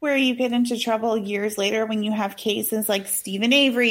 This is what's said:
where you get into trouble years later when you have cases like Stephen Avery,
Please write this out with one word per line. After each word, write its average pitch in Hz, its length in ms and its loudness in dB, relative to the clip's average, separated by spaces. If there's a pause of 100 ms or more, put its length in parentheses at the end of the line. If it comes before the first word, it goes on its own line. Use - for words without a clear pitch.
where 285 160 0
you 254 200 2
get 240 160 0
into 240 260 0
trouble 226 400 0
years 202 400 -4
later 214 260 0
when 220 180 -2
you 214 100 0
have 208 260 -2
cases 214 500 -2
like 202 200 -2
Stephen 202 440 0
Avery, 247 380 4